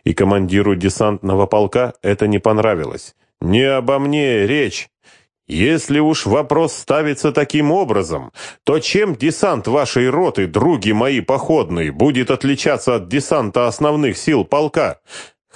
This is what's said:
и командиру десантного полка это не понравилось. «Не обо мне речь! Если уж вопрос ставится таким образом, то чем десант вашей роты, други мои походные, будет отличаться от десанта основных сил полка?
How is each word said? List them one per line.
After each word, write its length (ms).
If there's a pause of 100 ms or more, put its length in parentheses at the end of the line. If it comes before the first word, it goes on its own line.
и 100
командиру 600
десантного 720
полка 560
это 240
не 140
понравилось. 760 (260)
«Не 220
обо 360
мне 480
речь! 420 (580)
Если 540
уж 260
вопрос 460
ставится 580
таким 400
образом, 600 (320)
то 160
чем 340
десант 540
вашей 420
роты, 380
други 440
мои 280
походные, 720
будет 400
отличаться 640
от 120
десанта 600
основных 500
сил 260
полка? 540 (580)